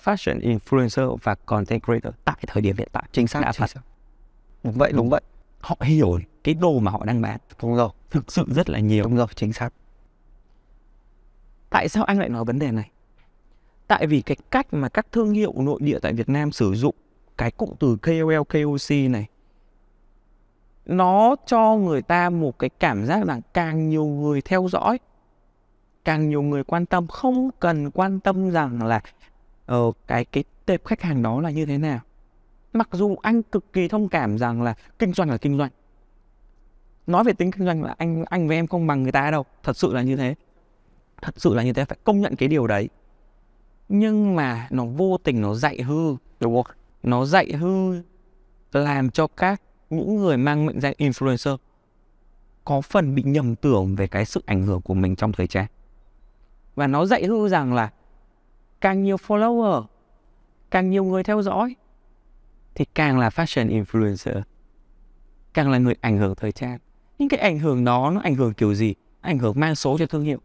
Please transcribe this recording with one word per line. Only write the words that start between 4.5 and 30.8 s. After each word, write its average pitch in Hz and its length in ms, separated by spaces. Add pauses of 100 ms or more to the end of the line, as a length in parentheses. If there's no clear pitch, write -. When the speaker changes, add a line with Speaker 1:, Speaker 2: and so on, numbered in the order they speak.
Speaker 2:
Đúng 110 100
vậy, 131 180
đúng 120 180
vậy. 147 120 (380)
Speaker 1:
Họ - 220
hiểu 123 380 (240)
cái 156 100
đồ 160 260
mà 101 120
họ 104 140
đang 117 160
bán. 107 180 (220)
Speaker 2:
Đúng 120 140
rồi. 120 140 (200)
Speaker 1:
Thực 139 220
sự - 180
rất 151 200
là 113 100
nhiều. 107 240
Speaker 2:
Đúng 117 120
rồi, 120 200
chính 110 180
xác. 120 200 (2000)
Speaker 1:
Tại - 200
sao 214 140
anh 202 160
lại 160 100
nói 117 160
vấn 120 140
đề 143 120
này? 110 180 (1000)
Tại 185 200
vì 147 140
cái - 160 (140)
cách 262 220
mà 139 160
các - 220
thương 220 200
hiệu 208 240
nội 135 260
địa 143 180
tại - 140
Việt 113 160
Nam 147 220
sử 98 220
dụng 120 220 (420)
cái 117 140
cụm - 180 (100)
từ 120 220
K - 60
O 160 240
L, 151 180
K - 40
O 147 240 (100)
C - 40 (200)
này, 107 160 (1600)
nó 190 500 (100)
cho 220 300
người 175 260
ta 175 280
một 160 300
cái 131 100
cảm 113 360
giác 190 200
rằng 131 160 (120)
càng 160 360
nhiều 156 160
người 147 360
theo 185 300
dõi, 233 280 (1080)
càng 156 240
nhiều 147 120
người 147 220
quan 170 220
tâm, 175 220
không 254 420 (100)
cần 151 320
quan 190 280
tâm 190 320
rằng 131 320
là, 113 180 (640)
ờ, 120 260 (160)
cái, 120 180
cái - 180 (220)
tệp 180 200